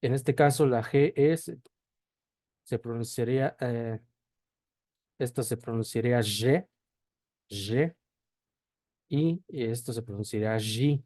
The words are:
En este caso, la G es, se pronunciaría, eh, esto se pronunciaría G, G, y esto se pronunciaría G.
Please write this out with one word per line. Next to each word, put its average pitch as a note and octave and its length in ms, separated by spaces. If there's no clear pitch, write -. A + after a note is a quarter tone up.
En B2+ 120
este C3+ 200
caso, C#3+ 320
la A#2+ 160
G C#3+ 320
es, D#3+ 380
se A#2+ 140
pronunciaría, A#2 800
eh, A#2 400
esto B2 240
se A#2 140
pronunciaría A#2 640
G, A2+ 460
G, A2+ 440
y E3 400
esto A#2+ 440
se A2+ 100
pronunciaría G#2+ 540
G. A#2 500